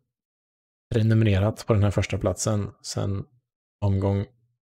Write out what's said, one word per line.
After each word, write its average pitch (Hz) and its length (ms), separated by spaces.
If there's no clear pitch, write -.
prenumererat 110 720
på - 60
den 101 100
här 101 80
första 98 280
platsen 104 520
sedan 98 420
omgång 98 460